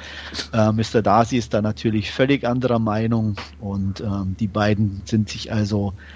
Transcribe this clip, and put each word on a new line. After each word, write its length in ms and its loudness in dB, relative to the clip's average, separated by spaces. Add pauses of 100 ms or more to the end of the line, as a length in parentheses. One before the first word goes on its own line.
(540)
Äh, 180 4
Mister 320 2
Darcy 340 4
ist 160 -2
da 80 2
natürlich 500 -2
völlig 360 2
anderer 320 2
Meinung 560 0 (240)
und, 400 -4
ähm, 400 -4
die 80 0
beiden 580 0
sind 240 0
sich 220 -10
also 420 0 (220)